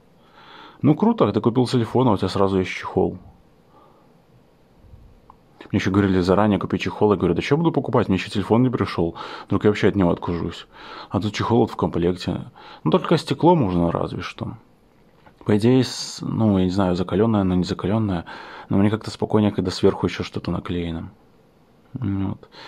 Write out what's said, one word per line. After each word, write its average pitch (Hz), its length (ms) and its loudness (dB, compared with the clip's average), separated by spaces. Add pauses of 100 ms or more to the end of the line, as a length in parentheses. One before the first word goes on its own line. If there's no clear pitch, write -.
(840)
Ну, 147 120 4
круто, 214 380 2
ты 104 80 0
купил 120 260 2
телефон, 123 420 0
а 110 40 4
у 95 40 2
тебя 92 120 -2
сразу 98 300 2
есть 92 120 0
чехол. 90 480 -2 (2500)
Мне 104 100 0
ещё 101 100 0
говорили 95 300 4
заранее: 95 380 4
"Купи 95 200 -4
чехол". 104 340 0
Я 98 60 4
говорю: 87 160 2
"Да 87 80 -2
чё - 140 0
буду 165 160 0
покупать? 120 360 0
Мне 98 80 2
ещё - 140 -4
телефон 107 320 2
не 127 80 4
пришёл. 92 460 -2 (300)
Вдруг - 180 -2
я 107 60 6
вообще 104 180 2
от 92 80 0
него 90 140 4
откажусь". 87 560 -4 (440)
А 101 100 0
тут 104 140 -4
чехол 113 260 0
вот 110 100 2
в - 60 -12
комплекте. 87 760 -2 (340)
Ну, 151 60 2
только 175 280 2
стекло 151 360 2
можно 90 360 2
разве 90 320 -4
что. - 320 -10 (920)
По 107 120 2
идее, 123 260 4
с-, - 400 -6
ну, 104 360 2
я 92 60 2
не 90 60 0
знаю, 92 240 0
закалённое 101 460 0
оно, 92 160 2
не 90 80 2
закалённое, 95 600 -2 (440)
но 98 100 0
мне 101 120 4
как-то - 200 -6
спокойнее, 104 420 0
когда 92 180 -2
сверху 95 360 2
ещё 90 160 -4
что-то - 280 -8
наклеено. 87 600 -6 (840)
Вот. 101 540 -4 (200)